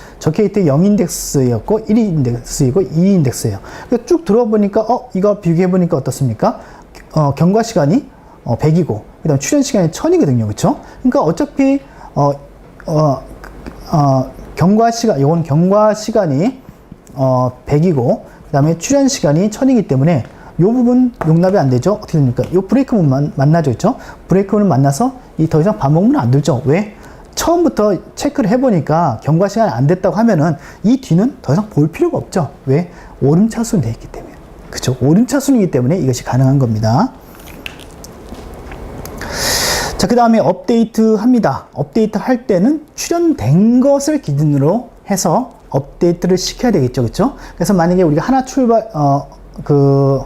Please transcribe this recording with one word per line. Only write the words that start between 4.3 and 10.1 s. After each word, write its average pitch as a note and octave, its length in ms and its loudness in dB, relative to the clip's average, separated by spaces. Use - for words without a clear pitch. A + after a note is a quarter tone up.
어, A#3+ 320 -4
이거 G3+ 260 0
비교해보니까 F3 560 0
어떻습니까? C3+ 640 -2
어, C#3+ 200 2
경과 F#3 280 2
시간이, F#3+ 460 0
어, A#2 120 -2
백이고, D3+ 480 0
그 D#3+ 60 -4
다음 C3 100 2
출연 C#4+ 240 0
시간이 G#3 300 0
천이거든요. F#3+ 560 0